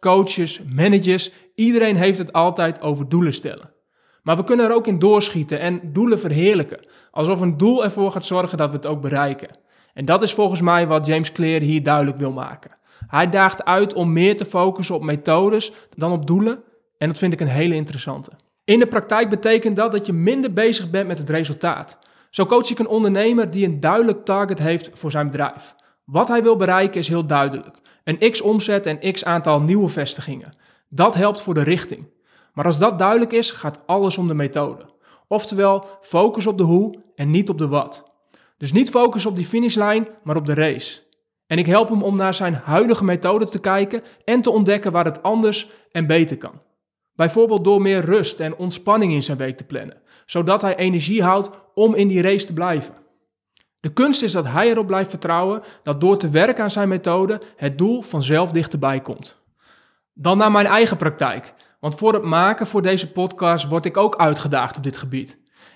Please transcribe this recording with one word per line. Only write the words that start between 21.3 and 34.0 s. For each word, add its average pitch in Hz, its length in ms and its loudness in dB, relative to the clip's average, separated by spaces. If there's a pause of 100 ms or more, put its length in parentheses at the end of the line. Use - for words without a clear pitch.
resultaat. 156 680 -4 (320)
Zo 190 160 0
coach 240 240 -2
ik 233 80 -4
een 226 80 -2
ondernemer 214 640 0
die 196 160 0
een 156 140 -4
duidelijk 208 440 0
target 196 340 -2
heeft 165 360 -2
voor 156 160 -10
zijn 147 160 -2
bedrijf. 139 480 -8 (300)
Wat 165 240 0
hij 233 140 2
wil 226 140 4
bereiken 190 440 0
is 147 80 -6
heel 165 180 -2
duidelijk. 139 500 -2 (280)
Een 165 260 0
x 226 100 -6
omzet 202 460 0
en 156 260 -4
x - 120 -8
aantal 160 360 0
nieuwe 180 280 2
vestigingen. 139 680 -8 (320)
Dat 180 260 2
helpt 208 260 0
voor 185 140 -6
de 151 80 2
richting. 160 500 -4 (400)
Maar 143 120 -6
als 165 140 0
dat 196 200 2
duidelijk 226 340 2
is, 226 180 0
gaat - 360 -10
alles 190 320 0